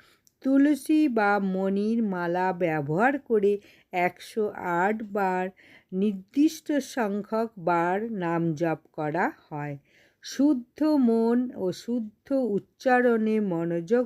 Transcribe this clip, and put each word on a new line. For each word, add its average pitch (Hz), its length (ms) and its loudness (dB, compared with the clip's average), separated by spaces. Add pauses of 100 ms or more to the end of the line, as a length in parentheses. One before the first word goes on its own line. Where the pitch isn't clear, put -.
(420)
তুলসী 285 680 2
বা 214 240 2 (200)
মণির 196 500 0
মালা 180 460 0 (100)
ব্যবহার 165 600 0
করে 208 340 0 (540)
একশো - 380 -6 (340)
আট 202 180 0 (160)
বার 185 320 -2 (480)
নির্দিষ্ট 202 760 0 (220)
সংখ্যক 220 600 -4 (100)
বার 175 400 0 (240)
নাম 170 200 0 (120)
জপ 160 260 -2 (120)
করা 156 320 -2 (180)
হয়। 147 340 -10 (480)
শুদ্ধ 269 540 -2 (280)
মন 226 320 2 (180)
ও 190 160 -4
শুদ্ধ 233 560 -8 (200)
উচ্চারণে 226 880 2 (160)
মনোযোগ 170 540 0